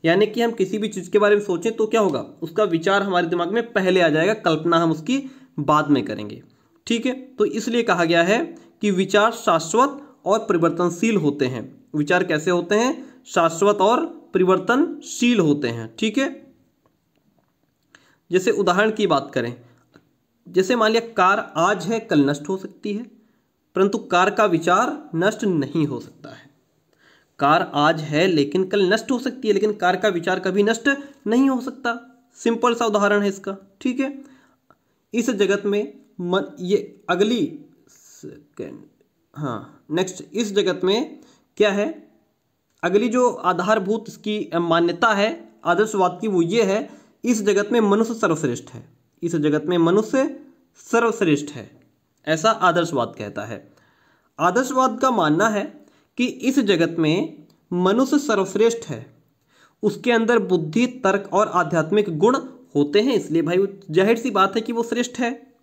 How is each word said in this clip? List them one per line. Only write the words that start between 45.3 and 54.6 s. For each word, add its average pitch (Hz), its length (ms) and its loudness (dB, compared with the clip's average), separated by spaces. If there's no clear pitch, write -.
आदर्शवाद 180 560 0
की 220 80 -2
वो 180 140 2
ये 170 200 2
है, 196 380 -2
इस 220 180 0
जगत 202 300 2
में 240 80 4
मनुष्य 220 340 2
सर्वश्रेष्ठ 156 560 -2
है, - 180 -18
इस 170 140 -4
जगत 151 300 2
में 175 120 0
मनुष्य 214 640 2
सर्वश्रेष्ठ 220 720 0
है। - 280 -16
ऐसा 160 240 0
आदर्शवाद 170 680 0
कहता 104 260 -10
है। 113 260 -14
आदर्शवाद 254 600 0